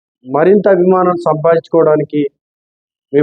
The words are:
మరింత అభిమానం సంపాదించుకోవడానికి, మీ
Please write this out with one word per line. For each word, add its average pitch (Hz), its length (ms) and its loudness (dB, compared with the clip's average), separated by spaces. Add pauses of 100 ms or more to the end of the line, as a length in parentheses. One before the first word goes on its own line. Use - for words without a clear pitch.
(260)
మరింత 170 420 0
అభిమానం 180 480 0 (100)
సంపాదించుకోవడానికి, 156 960 -2 (920)
మీ 147 80 2